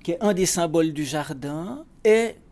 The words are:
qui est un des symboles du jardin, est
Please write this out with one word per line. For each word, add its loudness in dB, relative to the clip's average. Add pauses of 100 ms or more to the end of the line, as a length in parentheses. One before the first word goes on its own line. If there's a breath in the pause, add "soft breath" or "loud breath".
qui -4
est -4
un 4
des 0
symboles 2
du -4
jardin, -8 (180)
est 4 (140)